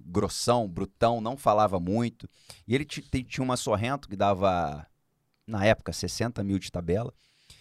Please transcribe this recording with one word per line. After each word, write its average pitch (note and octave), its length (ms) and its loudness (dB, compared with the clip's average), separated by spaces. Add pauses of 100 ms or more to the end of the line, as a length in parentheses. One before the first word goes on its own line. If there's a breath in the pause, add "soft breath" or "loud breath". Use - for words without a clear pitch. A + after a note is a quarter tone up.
grossão, A2+ 600 0
brutão, F#2+ 540 -2
não A#2+ 160 -4
falava G#2+ 420 4
muito. G#2+ 480 -2 (400 loud breath)
E A2 80 2
ele C#3+ 120 0
ti-, - 160 -10
ti-, C3 220 -4
tinha - 200 -6
uma B2+ 120 0
Sorrento A#2+ 520 -2
que G2+ 80 -10
dava, F2+ 680 2 (600)
na G#2 180 -2
época, G#2 280 4
sessenta A2 500 -4
mil G2 160 0
de - 140 -8
tabela. F2+ 400 -2 (480 soft breath)